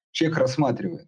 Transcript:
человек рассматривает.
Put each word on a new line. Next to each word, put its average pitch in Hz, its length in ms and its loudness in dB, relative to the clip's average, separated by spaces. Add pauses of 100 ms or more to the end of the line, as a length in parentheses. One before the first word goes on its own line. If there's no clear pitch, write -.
(140)
человек 160 260 0
рассматривает. 123 680 0